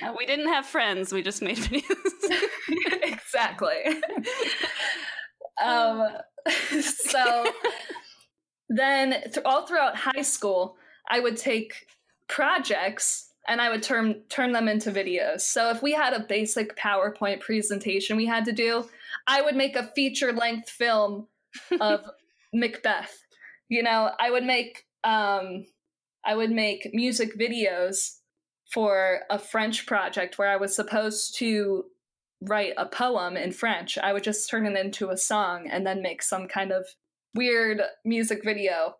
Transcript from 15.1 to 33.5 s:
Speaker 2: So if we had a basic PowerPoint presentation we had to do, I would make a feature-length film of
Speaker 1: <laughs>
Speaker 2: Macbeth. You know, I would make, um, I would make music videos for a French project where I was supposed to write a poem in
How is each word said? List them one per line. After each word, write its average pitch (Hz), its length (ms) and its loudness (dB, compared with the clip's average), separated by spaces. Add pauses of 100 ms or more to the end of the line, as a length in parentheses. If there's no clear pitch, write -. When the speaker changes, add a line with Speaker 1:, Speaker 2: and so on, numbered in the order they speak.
Speaker 2:
So 233 300 2
if 233 120 -2
we 294 100 2
had 294 200 2
a 226 80 -2
basic 214 560 -2
PowerPoint 202 640 0
presentation 208 760 -2
we 226 100 2
had 226 180 2
to 233 80 -2
do, 233 340 0 (400)
I 277 160 4
would 294 140 2
make 269 180 2
a 233 220 -4
feature-length 240 720 0
film 214 580 2 (540)
of 208 220 4 (260)
Speaker 1:
<laughs> - 240 -20
Speaker 2:
Macbeth. 226 680 0 (460)
You 226 140 0
know, 226 280 4 (100)
I 240 100 2
would 247 140 2
make, 247 400 0 (180)
um, 202 640 2 (580)
I 214 120 0
would 226 140 2
make 214 420 0
music 233 460 0
videos 202 800 0 (540)
for 190 600 2
a 208 80 2
French 220 480 -2
project 185 520 -2
where 202 120 4
I 196 60 4
was 196 200 0
supposed 214 600 -2
to 202 480 0 (560)
write 202 340 0
a 175 100 0
poem 190 500 0
in 170 140 -2